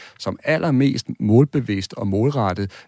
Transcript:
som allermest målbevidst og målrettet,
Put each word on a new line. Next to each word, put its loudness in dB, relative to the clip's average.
som -8
allermest 0
målbevidst 2
og -6
målrettet, 0